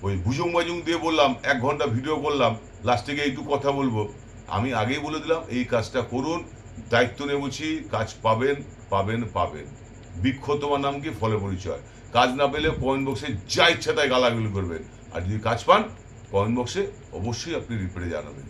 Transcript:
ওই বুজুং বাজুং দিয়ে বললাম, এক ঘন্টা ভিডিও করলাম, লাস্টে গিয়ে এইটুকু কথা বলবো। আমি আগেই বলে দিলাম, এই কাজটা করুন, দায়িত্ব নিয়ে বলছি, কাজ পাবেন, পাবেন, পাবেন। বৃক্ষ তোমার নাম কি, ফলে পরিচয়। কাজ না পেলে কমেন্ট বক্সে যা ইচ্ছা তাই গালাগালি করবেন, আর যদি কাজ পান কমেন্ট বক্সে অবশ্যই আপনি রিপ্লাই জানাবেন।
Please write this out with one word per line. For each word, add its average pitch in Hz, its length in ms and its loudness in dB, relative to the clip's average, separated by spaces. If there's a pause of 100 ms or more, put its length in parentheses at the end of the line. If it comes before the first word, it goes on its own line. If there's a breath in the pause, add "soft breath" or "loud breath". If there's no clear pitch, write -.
ওই 98 80 0 (100)
বুজুং 143 320 0
বাজুং 170 200 2 (100)
দিয়ে 165 200 2
বললাম, 151 240 6 (200)
এক 131 160 4
ঘন্টা 147 200 2 (100)
ভিডিও 143 280 0
করলাম, 135 280 4 (360)
লাস্টে 123 260 0
গিয়ে 147 140 0
এইটুকু - 260 -4
কথা 139 240 2
বলবো। 117 240 0 (540)
আমি 113 120 0 (140)
আগেই 135 240 0
বলে 156 180 -4
দিলাম, 160 160 2 (160)
এই 123 160 0
কাজটা 117 280 0 (120)
করুন, 151 280 -2 (520)
দায়িত্ব 123 260 4 (100)
নিয়ে 143 160 0
বলছি, 139 220 -4 (280)
কাজ 107 140 0 (160)
পাবেন, 120 320 4 (360)
পাবেন, 104 280 0 (160)
পাবেন। 78 300 -2 (560)
বৃক্ষ 131 220 0 (180)
তোমার 143 240 2
নাম 139 160 0
কি, 156 80 -4 (100)
ফলে 110 240 2
পরিচয়। 90 380 -6 (340 loud breath)
কাজ 127 120 8 (120)
না 139 120 6
পেলে 151 160 2 (140)
কমেন্ট 135 260 2
বক্সে 147 200 -4 (260)
যা 170 100 8 (100)
ইচ্ছা 156 220 0
তাই 147 160 4
গালাগালি 117 440 4
করবেন, 85 260 -2 (320)
আর 85 120 -4
যদি 107 120 0 (100)
কাজ 117 100 0 (100)
পান 202 120 10 (520)
কমেন্ট 104 260 4
বক্সে 123 240 -2 (360)
অবশ্যই 120 420 -4
আপনি - 160 -8
রিপ্লাই 90 380 -4
জানাবেন। 71 360 -10